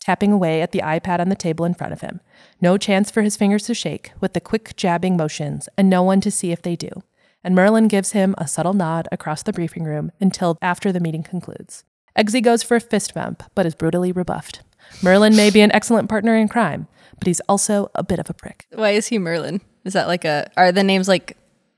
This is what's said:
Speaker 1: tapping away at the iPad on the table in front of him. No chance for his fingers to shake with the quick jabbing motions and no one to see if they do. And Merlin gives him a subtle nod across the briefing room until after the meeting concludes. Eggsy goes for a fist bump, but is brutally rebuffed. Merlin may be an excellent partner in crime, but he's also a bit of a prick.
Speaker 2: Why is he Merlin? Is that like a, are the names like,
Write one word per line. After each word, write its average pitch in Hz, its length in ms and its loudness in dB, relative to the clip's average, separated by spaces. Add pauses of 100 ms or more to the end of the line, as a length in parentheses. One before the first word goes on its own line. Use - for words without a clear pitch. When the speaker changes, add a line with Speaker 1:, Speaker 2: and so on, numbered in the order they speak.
Speaker 1:
tapping 202 320 0
away 165 280 2
at 175 120 -4
the 190 120 -2
iPad 170 360 -2
on 175 80 0
the 196 60 0
table 165 300 -4
in 175 100 0
front - 180 -10
of 151 100 -12
him. - 180 -12 (400)
No 180 180 4
chance 196 320 0
for 226 120 0
his 208 140 0
fingers 208 280 2
to 240 100 -4
shake - 460 -8
with 190 140 -2
the 175 60 -2
quick - 360 -6
jabbing 180 400 0
motions 151 520 -4 (100)
and 196 100 6
no 180 140 4
one 190 200 4
to 208 80 -2
see 180 220 -4
if 170 100 -6
they 175 140 -4
do. - 140 -10 (520)
And 185 120 0
Merlin 214 340 6
gives 196 240 0
him 190 240 2
a 160 120 -6
subtle 180 260 -2
nod 165 380 -2
across 151 300 -8
the 214 100 -4
briefing 170 320 -6
room 151 260 -6 (100)
until 180 400 0
after 185 320 -2
the 180 80 -2
meeting 160 220 -4
concludes. - 600 -14 (340)
Eggsy 220 240 2
goes 233 200 4
for - 140 0
a 226 40 2
fist - 340 -4
bump, - 280 -8 (120)
but 196 100 0
is 160 100 -2
brutally 175 380 -2
rebuffed. - 480 -6 (420)
Merlin 202 340 6
may 208 120 6
be 208 140 6
an 208 100 6
excellent 202 380 0
partner 220 260 0
in 214 120 2
crime, 160 380 -2 (320)
but - 100 -2
he's 175 200 0
also 202 460 0
a - 80 -4
bit 185 160 -4
of - 100 -8
a 175 60 -8
prick. - 400 -20
Speaker 2:
Why 220 160 0
is 208 160 0
he 233 120 -2
Merlin? 165 440 -4 (220)
Is 190 100 -6
that 185 140 0
like 175 180 -2
a, 147 300 -2
are 180 160 6
the 196 100 4
names 190 260 2
like, - 280 0 (420)